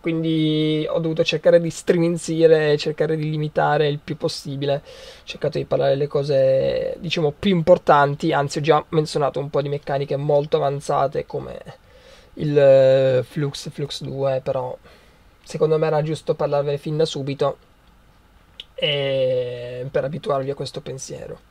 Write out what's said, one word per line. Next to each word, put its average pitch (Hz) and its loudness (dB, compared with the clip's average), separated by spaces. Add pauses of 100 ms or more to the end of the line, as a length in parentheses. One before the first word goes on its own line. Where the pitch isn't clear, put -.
Quindi 156 0
ho - -2
dovuto 165 -2
cercare 170 4
di 165 0
striminzire 160 4
e 151 2
cercare 156 -2
di 151 -4
limitare 151 0
il 147 -2
più 151 -8
possibile. 139 -4
Ho - -20
cercato - -6
di 143 -4
parlare 139 0
delle 143 0
cose, 135 0
diciamo, 160 -2
più - -2
importanti, 160 4
anzi 143 -2
ho - -4
già 147 2
menzionato 147 -2
un 143 -8
po' 143 -2
di 143 -6
meccaniche 143 -4
molto 147 0
avanzate 143 -2
come - -10 (760)
il, 147 -4
eh, 135 6
Flux, 143 -6
Flux - -10
due, 135 -4
però 131 -4 (640)
secondo 156 0
me 156 0
era 151 0
giusto 156 -4
parlarvene 143 -2
fin 151 -6
da 170 2
subito, 143 -4 (1160)
e 127 -2
per 139 0
abituarvi 139 -4
a - -6
questo - -10
pensiero. - -14 (120)